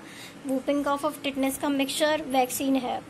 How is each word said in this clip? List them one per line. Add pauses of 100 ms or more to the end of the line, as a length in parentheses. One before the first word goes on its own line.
(480)
whooping
cough
of
tetanus
का
mixture
vaccine
है।